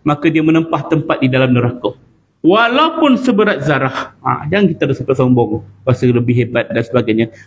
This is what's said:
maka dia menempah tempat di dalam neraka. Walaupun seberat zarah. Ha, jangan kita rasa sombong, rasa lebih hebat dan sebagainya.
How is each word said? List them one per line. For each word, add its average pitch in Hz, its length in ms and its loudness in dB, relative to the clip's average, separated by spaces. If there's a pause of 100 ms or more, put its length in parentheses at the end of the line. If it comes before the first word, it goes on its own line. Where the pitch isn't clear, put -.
maka 147 240 0
dia 156 160 2
menempah 165 480 0
tempat - 320 -2
di 131 80 0
dalam 131 240 2
neraka. 120 400 -2 (500)
Walaupun 262 720 2
seberat 190 480 0
zarah. 135 560 -2
Ha, 135 240 -4
jangan 185 240 2
kita 160 160 -4
rasa 131 160 -4 (160)
sombong, 120 480 2 (160)
rasa 127 240 0
lebih 120 400 2
hebat 120 240 -4
dan 117 80 -4
sebagainya. 113 560 -2 (120)